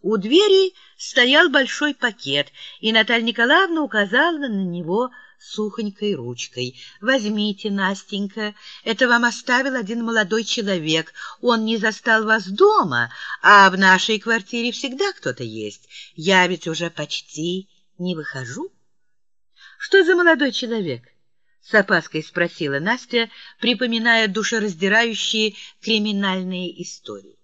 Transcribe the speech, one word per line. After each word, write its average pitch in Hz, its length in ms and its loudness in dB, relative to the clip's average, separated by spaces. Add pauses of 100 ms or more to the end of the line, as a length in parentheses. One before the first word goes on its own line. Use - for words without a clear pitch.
У 208 160 0
двери 381 560 4 (240)
стоял 277 500 4
большой 277 460 0
пакет, 143 580 -4 (280)
и 220 120 -2
Наталья 226 320 2
Николаевна 320 560 2
указала 247 560 0
на 220 280 -4
него 175 460 -4 (280)
сухонькой 208 760 -6
ручкой. 123 680 -10 (200)
«Возьмите, 208 720 -2
Настенька, 202 840 -6 (300)
это 226 220 0
вам 240 180 4
оставил 254 500 -2
один 233 280 -6
молодой 220 420 -2
человек. 165 680 -2 (300)
Он 226 220 2
не 226 120 -2
застал 220 480 0
вас 220 220 0
дома, 196 680 2 (300)
а 196 280 10
в 185 60 -4
нашей 190 420 4
квартире 226 540 -4
всегда 285 400 -4
кто-то 127 320 -8
есть. 110 440 -12 (260)
Я 180 320 4
ведь 175 200 -6
уже 170 220 -4
почти 165 800 -8 (300)
не 180 160 -6
выхожу». 147 580 -12 (1040)
«Что 392 260 4
за 349 120 4
молодой 320 360 2
человек?» 208 500 -6 (680)
с - 60 -6
опаской 175 480 2
спросила 165 560 -4
Настя, 226 500 -4 (320)
припоминая 226 680 0
душераздирающие 214 1300 -2 (280)
криминальные 185 1000 -4
истории. - 600 -18